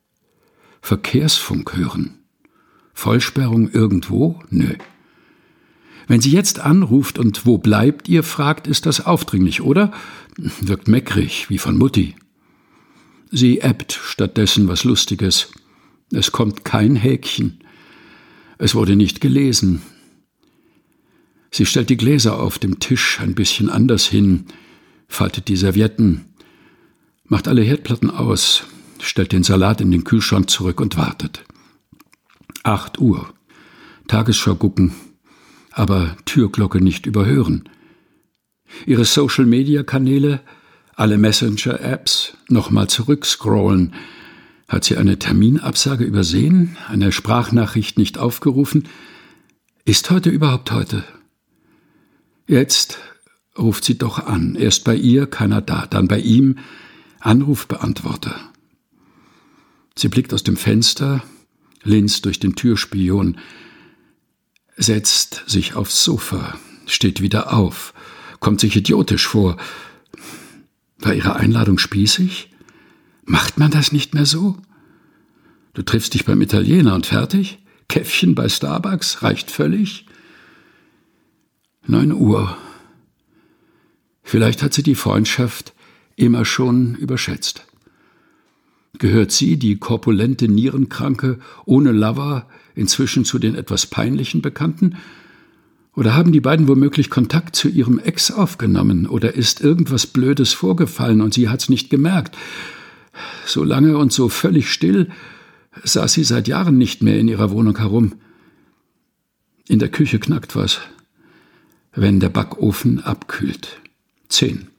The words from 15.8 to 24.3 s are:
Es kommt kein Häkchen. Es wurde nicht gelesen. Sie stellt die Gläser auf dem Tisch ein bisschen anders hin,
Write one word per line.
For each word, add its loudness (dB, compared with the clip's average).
Es 0
kommt -2
kein 2
Häkchen. -2
Es -2
wurde 2
nicht 2
gelesen. 2
Sie 0
stellt -2
die 2
Gläser 2
auf -4
dem -4
Tisch -2
ein -2
bisschen 0
anders 2
hin, 2